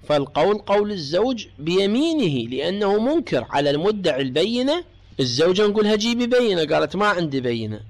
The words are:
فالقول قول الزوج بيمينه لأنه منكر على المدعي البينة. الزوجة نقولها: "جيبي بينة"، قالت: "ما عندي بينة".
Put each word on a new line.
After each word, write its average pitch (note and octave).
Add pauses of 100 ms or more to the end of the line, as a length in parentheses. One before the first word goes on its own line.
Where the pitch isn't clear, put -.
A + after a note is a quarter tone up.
فالقول D3+
قول G#3
الزوج G3 (140)
بيمينه G3
لأنه G3
منكر A3+
على C#3+
المدعي D#3+
البينة. A#3 (360)
الزوجة D#3+
نقولها: G#3
"جيبي A#3
بينة"، G3
قالت: D3+
"ما G3+
عندي E3+
بينة". A2+ (100)